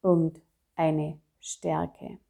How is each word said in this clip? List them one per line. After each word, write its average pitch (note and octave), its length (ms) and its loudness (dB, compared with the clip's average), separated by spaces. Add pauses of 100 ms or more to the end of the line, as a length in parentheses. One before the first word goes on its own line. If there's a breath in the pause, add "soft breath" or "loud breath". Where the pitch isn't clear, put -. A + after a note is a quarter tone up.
irgendeine D#3+ 1160 0 (180)
Stärke. - 800 -6 (100)